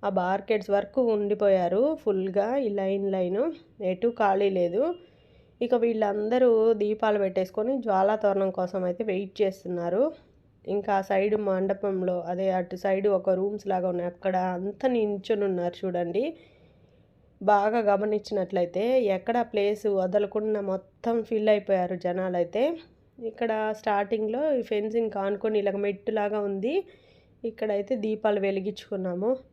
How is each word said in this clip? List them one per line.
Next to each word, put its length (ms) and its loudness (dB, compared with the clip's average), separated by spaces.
ఆ 40 0
బార్కెడ్స్ 600 -2
వరకు 320 0
ఉండిపోయారు 920 2
ఫుల్గా, 600 0
ఈ 120 0
లైన్ 440 0
లైన్ 400 0
ఎటు 360 0
ఖాళీ 320 4
లేదు. 440 0
ఇక 120 0
వీళ్ళందరూ 1000 4
దీపాలు 460 0
పెట్టేసుకొని 600 0
జ్వాలా 380 2
తోరణం 340 2
కోసం 340 -4
అయితే 200 -2
వెయిట్ 380 -2
చేస్తున్నారు. 720 0
ఇంకా 260 -2
ఆ 60 2
సైడ్ 360 0
మండపంలో, 840 -2
అదే 300 -2
అటు 260 -2
సైడ్ 320 0
ఒక 220 2
రూమ్స్ 360 0
లాగా 220 0
ఉన్నాయి, 220 -2
అక్కడ 260 -2
అంతా 520 -2
నించొని 560 0
ఉన్నారు 420 -2
చూడండి. 500 -2
బాగా 360 4
గమనించినట్లయితే 1200 0
ఎక్కడ 380 0
ప్లేస్ 460 0
వదలకుండా 720 0
మొత్తం 640 -4
ఫిల్ 260 0
అయిపోయారు 480 2
జనాలైతే. 840 -2
ఇక్కడ 600 -4
స్టార్టింగ్లో 760 0
ఈ 80 0
ఫెన్సింగ్ 480 -2
కానుకొని 480 -2
ఇలాగ 180 0
మెట్టులాగా 640 -2
ఉంది, 440 -2
ఇక్కడైతే 520 -2
దీపాలు 440 0
వెలిగించుకున్నాము. 960 -2